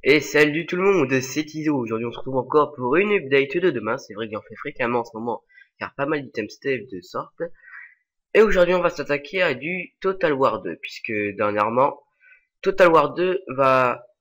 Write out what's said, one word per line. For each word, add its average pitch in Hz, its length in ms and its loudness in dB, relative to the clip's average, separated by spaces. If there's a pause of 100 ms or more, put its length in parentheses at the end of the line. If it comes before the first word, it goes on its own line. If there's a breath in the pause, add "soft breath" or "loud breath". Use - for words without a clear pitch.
Et 147 160 6
salut 151 460 2
tout 170 100 -6
le 180 80 -2
monde, 143 360 2
c'est 143 260 -6
Tizo. 151 300 -4
Aujourd'hui 113 300 -4
on 117 60 -6
se 120 60 -14
retrouve 131 200 -6
encore 147 380 0
pour 127 200 -2
une 208 180 2
update 139 440 0
de 175 140 2
demain. 113 260 -4
C'est - 160 -14
vrai 107 140 -10
que 101 60 -12
j'en 101 80 -8
fais - 140 -20
fréquemment 123 440 -4
en 117 40 -6
ce 113 140 -14
moment, 113 260 -6 (360 soft breath)
car 98 160 -10
pas 139 100 -4
mal 147 180 -4
d'items 113 300 -8
stealth 123 380 -6
de 92 100 -12
sorte. - 400 -12 (920 loud breath)
Et 196 80 6
aujourd'hui 185 340 4
on 175 60 2
va 175 80 2
s'attaquer 143 520 -4
à 165 120 2
du 147 480 -8
Total 190 320 0
War 127 280 0
deux, 82 200 -8
puisque - 320 -10 (240)
dernièrement, 110 680 0 (580 soft breath)
Total 190 280 4
War 147 240 4
deux 180 280 -2 (140)
va 131 500 2 (160)